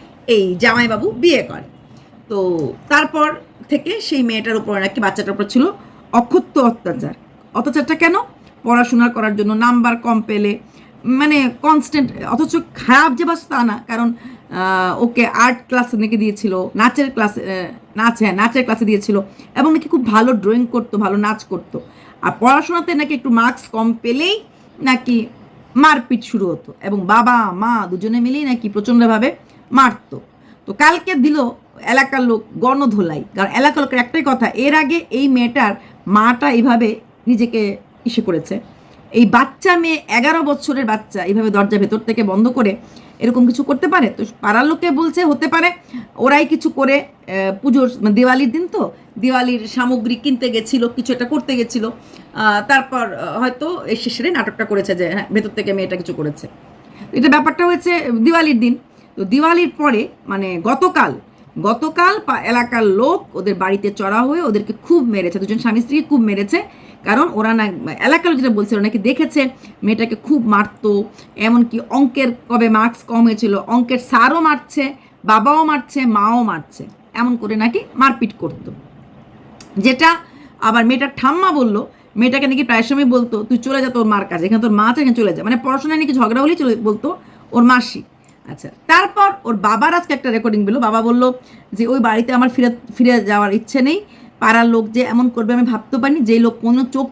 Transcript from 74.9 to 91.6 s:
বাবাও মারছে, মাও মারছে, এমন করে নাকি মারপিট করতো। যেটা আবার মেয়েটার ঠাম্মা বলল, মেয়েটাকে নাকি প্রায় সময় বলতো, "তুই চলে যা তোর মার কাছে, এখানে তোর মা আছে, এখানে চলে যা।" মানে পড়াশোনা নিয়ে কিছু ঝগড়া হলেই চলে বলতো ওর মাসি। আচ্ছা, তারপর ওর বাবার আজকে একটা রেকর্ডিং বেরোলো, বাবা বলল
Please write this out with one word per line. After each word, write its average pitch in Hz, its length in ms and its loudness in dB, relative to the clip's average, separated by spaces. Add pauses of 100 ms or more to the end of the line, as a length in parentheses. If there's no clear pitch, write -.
বাবাও 226 400 4
মারছে, 285 420 -2
মাও 220 360 2
মারছে, 165 440 -6 (280)
এমন 240 220 -2
করে 220 200 -4
নাকি 233 220 0 (160)
মারপিট 262 440 0
করতো। - 340 -10 (1080)
যেটা 320 380 2 (440)
আবার 226 260 2
মেয়েটার 262 300 0
ঠাম্মা 339 360 0
বলল, 233 340 0 (300)
মেয়েটাকে 254 300 0
নাকি 269 160 0
প্রায় 233 200 0
সময় 277 220 0
বলতো, 240 380 0
"তুই 233 160 0
চলে 269 240 -2
যা 262 80 -2
তোর 240 160 0
মার 202 180 0
কাছে, 170 220 -6
এখানে 214 160 2
তোর 233 80 2
মা 214 200 4
আছে, 254 100 0
এখানে 254 160 2
চলে 214 160 2
যা।" - 120 -6
মানে 233 120 0
পড়াশোনা 269 380 -2
নিয়ে 311 120 0
কিছু 262 140 2
ঝগড়া 233 220 0
হলেই 320 140 2
চলে 254 200 0
বলতো 220 400 -4 (360)
ওর 240 120 4
মাসি। 247 380 2 (480)
আচ্ছা, - 180 -16 (180)
তারপর 392 460 4 (120)
ওর 233 120 0
বাবার 220 380 2
আজকে 339 200 -2
একটা 254 160 -4
রেকর্ডিং 220 340 0
বেরোলো, 220 160 0
বাবা 226 220 2
বলল 247 300 4 (400)